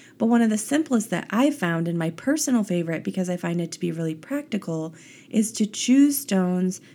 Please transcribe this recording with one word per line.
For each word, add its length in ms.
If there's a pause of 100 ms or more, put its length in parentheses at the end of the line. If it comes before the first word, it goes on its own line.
(180)
but 100
one 140
of 80
the 80
simplest 520
that 200
I've 280
found, 320
and 100
my 120
personal 520
favorite 400
because 260
I 60
find 240
it 140
to 60
be 120
really 240
practical, 800 (340)
is 240
to 120
choose 540
stones 600 (160)